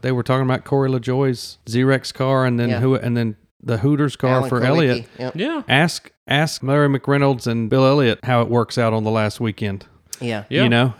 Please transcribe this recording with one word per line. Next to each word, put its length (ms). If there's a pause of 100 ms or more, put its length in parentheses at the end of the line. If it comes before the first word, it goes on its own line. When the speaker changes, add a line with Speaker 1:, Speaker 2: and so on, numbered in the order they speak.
Speaker 1:
they 100
were 100
talking 220
about 200
Corey 240
LaJoie's 760
Xerox 480
car 320
and 140
then 100
Speaker 2:
Yeah. 100
Speaker 1:
who, 140
and 220
then 200 (240)
the 180
Hooters 360
car 240
Speaker 2:
Alan 100
Speaker 1:
for 120
Speaker 2:
Kulwicki. 60
Speaker 1:
Elliott. 420 (100)
Speaker 2:
Yep. 180
Speaker 3:
Yeah. 320
Speaker 1:
Ask, 440 (160)
ask 340
Larry 260
McReynolds 600
and 200
Bill 160
Elliott 400
how 180
it 60
works 300
out 140
on 100
the 80
last 300
weekend. 460 (340)
Speaker 2:
Yeah. 280
Speaker 3:
Yeah. 160
Speaker 1:
You 40
know, 320